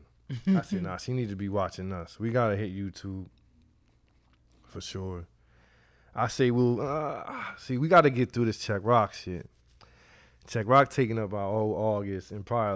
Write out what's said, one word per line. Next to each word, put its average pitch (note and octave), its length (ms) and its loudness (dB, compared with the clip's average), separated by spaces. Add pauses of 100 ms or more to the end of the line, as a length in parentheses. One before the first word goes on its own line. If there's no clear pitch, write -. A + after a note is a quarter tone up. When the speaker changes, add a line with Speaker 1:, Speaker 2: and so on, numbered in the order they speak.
(480)
Speaker 1:
I F#3+ 140 4
said, F#2+ 220 -4
Speaker 2:
<laughs> - 0 -
Speaker 1:
"Nah, F#2 140 -6
she B2+ 160 -6
needs B2 160 -2
to G2 80 -6
be G2+ 100 -6
watching F#2+ 460 -4
us. E2+ 260 -10
We A2+ 120 -4
gotta A2+ 260 2
hit G2 180 -4
YouTube F#2+ 520 -8 (1400)
for - 160 -14
sure." F#2 440 -8 (880)
I A#2+ 140 0
say, B2 240 2
"Well, A#2+ 300 2
uh, D3+ 640 -6 (140)
see, B2+ 200 -6
we D3 100 0
gotta E3 220 10
get B2 240 2
through A#2+ 120 2
this A2 140 0
Check G2+ 240 -4
Rock A2 300 4
shit." - 360 -10 (960)
Check A2 200 -4
Rock C3 220 6
taking A2+ 300 0
up G#2 140 -4
our G2 180 -4
whole A2 240 0
August G2+ 560 -2
and G2+ 140 -10
probably A2 300 0